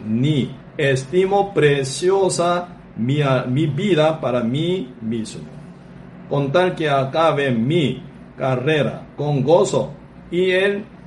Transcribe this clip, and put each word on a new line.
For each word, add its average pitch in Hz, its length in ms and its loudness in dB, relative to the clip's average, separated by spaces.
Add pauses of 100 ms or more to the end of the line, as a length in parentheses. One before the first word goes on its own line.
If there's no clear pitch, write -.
ni 123 440 2 (260)
estimo 185 800 2
preciosa 170 1120 2 (280)
mi, 131 240 0 (280)
mi 147 180 0
vida 156 540 2
para 120 220 0
mí 160 580 -2
mismo, 110 440 -6 (840)
con 143 220 0
tal 180 240 2
que 156 160 -2
acabe 139 600 2
mi 127 500 0 (340)
carrera 131 720 -2 (100)
con 143 260 0
gozo 151 500 2 (380)
y 185 200 0
el 202 340 0 (220)